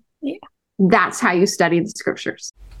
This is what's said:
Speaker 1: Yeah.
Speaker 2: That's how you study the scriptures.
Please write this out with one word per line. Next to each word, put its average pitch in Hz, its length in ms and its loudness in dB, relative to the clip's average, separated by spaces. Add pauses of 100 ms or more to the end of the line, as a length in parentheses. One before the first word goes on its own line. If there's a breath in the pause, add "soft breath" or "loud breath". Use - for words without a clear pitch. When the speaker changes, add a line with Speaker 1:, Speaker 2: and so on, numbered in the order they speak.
(220)
Speaker 1:
Yeah. 320 160 -8 (420)
Speaker 2:
That's 190 400 2
how 208 120 0
you 180 140 4
study 170 340 2
the 208 100 -4
scriptures. - 640 -8 (280)